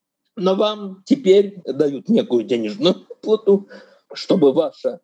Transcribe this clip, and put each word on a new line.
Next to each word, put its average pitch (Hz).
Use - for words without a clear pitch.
но 190
вам 208
теперь 196
дают 139
некую 120
денежную 117
выплату, 202
чтобы 147
ваше 135